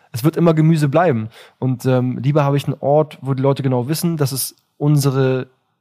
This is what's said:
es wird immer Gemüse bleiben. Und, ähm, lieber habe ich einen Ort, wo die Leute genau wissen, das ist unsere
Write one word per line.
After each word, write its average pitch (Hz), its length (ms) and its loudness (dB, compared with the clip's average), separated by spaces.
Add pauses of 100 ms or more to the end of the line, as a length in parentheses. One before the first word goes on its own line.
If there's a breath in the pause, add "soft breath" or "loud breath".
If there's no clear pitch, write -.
(120)
es 117 140 -8
wird 160 100 2
immer 175 180 4
Gemüse 156 360 2
bleiben. 131 400 0 (300 loud breath)
Und, 127 260 -4
ähm, 127 320 0
lieber 143 260 0
habe 139 140 0
ich 139 80 -2
einen 143 160 -4
Ort, 147 400 0
wo 135 120 -4
die 131 80 -4
Leute 135 220 0
genau 127 240 -2
wissen, 165 300 -4
das 135 160 -2
ist - 220 -8 (220)
unsere 135 680 0 (340)